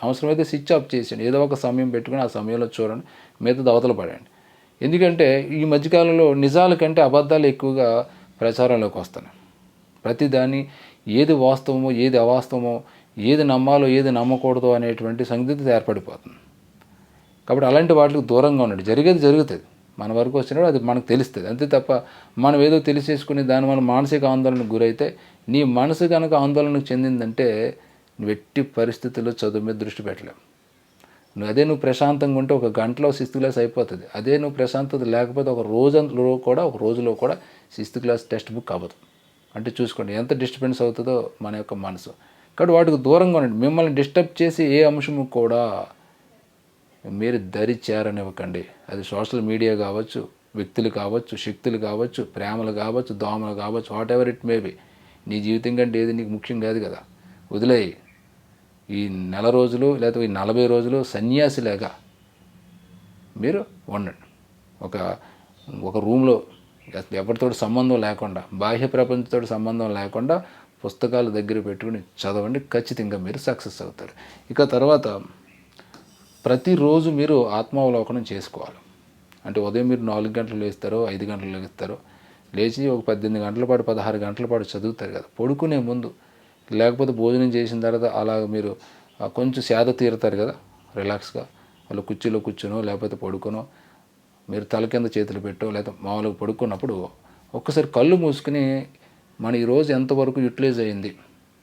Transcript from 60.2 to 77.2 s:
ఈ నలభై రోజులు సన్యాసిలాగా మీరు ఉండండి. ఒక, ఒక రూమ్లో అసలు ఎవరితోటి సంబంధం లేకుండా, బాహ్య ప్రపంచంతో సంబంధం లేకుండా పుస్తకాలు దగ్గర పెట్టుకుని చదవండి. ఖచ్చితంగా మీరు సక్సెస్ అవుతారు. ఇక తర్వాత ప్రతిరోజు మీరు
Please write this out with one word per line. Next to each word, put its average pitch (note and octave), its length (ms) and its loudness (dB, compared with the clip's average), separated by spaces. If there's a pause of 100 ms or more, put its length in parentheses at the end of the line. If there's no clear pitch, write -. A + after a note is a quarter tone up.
ఈ A2 40 -2
నలభై G#2 380 0
రోజులు A#2+ 360 0
సన్యాసిలాగా A#2+ 880 -2 (1500)
మీరు E3+ 280 -2 (240)
ఉండండి. G2+ 380 -8 (580)
ఒక, F#2 340 -8 (640)
ఒక F#2+ 220 -6
రూమ్లో B2 380 4 (560)
అసలు G2 180 -12
ఎవరితోటి A#2 380 -2
సంబంధం B2 460 0
లేకుండా, G2+ 420 -6 (100)
బాహ్య A2+ 340 -2
ప్రపంచంతో B2 600 -2
సంబంధం A2 480 -4
లేకుండా B2 500 -2 (400)
పుస్తకాలు A#2+ 460 -2
దగ్గర G#2 300 -2
పెట్టుకుని G#2 380 -8
చదవండి. G#2 600 -6
ఖచ్చితంగా A#2 600 -6
మీరు F#2+ 200 -8
సక్సెస్ - 440 -6
అవుతారు. - 280 -16 (400)
ఇక C3 120 2
తర్వాత C#3+ 440 4 (1400)
ప్రతిరోజు D3+ 640 2
మీరు C#3+ 400 2